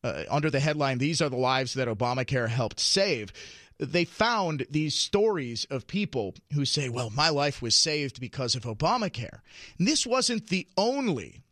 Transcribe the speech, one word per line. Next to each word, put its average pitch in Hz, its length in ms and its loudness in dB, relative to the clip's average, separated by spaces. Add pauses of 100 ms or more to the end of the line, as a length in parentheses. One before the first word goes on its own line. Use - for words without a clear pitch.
uh, 80 280 -4
under 147 200 2
the 143 120 2
headline, 143 360 2
"These 147 240 0
Are 147 80 2
the 127 60 -4
Lives 127 380 2
That 131 160 0
Obamacare 123 580 0
Helped 117 320 -2
Save," 156 540 0 (460)
they 160 260 2
found 190 640 0
these 151 240 0
stories 180 720 0
of 135 220 -6
people 135 480 -2 (180)
who 143 100 0
say, 131 260 0
"Well, 117 200 -4
my 143 200 0
life 143 320 0
was 113 140 0
saved 147 440 0
because 127 360 -2
of 120 80 -6
Obamacare." 180 760 -2 (380)
And 180 100 4
this 302 180 2
wasn't 240 420 0
the 185 200 0 (100)
only 208 760 0